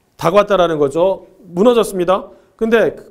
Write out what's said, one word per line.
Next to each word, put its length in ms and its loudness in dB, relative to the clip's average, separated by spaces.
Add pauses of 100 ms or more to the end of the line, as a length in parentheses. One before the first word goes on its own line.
(180)
다가왔다라는 640 0
거죠. 480 -2 (160)
무너졌습니다. 840 0 (260)
근데 400 0 (160)